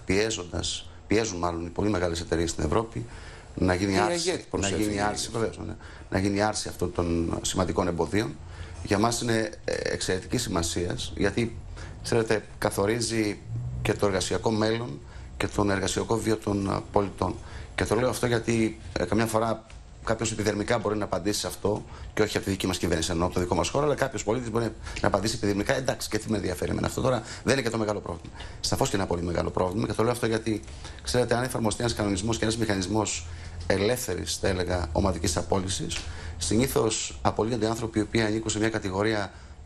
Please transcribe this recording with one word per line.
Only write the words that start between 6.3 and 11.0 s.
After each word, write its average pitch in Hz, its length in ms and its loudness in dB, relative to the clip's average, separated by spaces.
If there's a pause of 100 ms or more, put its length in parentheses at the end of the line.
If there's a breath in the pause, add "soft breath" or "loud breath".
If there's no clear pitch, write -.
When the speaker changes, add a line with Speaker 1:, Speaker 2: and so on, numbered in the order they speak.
Speaker 1:
άρση 107 260 0
αυτών - 260 -4
των 85 480 0
σημαντικών 95 460 2
εμποδίων. 90 480 0 (480 loud breath)
Για 98 160 4
μας 117 220 4
είναι, 113 280 2 (160)
ε, 50 80 0 (200)
εξαιρετικής - 480 0
σημασίας, - 760 -2